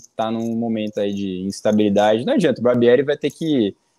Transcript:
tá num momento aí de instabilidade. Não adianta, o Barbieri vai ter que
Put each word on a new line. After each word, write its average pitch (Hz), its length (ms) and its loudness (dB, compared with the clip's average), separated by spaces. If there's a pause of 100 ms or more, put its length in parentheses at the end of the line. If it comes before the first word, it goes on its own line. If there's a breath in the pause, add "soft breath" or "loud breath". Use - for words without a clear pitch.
(160)
tá 113 160 -4
num 113 240 -4
momento 110 460 -4
aí 101 120 -2
de 95 280 -6
instabilidade. 107 840 0
Não 247 80 -2
adianta, 160 280 0
o - 20 -2
Barbieri 123 400 4
vai 143 140 -2
ter 147 120 -4
que 135 460 -2 (240)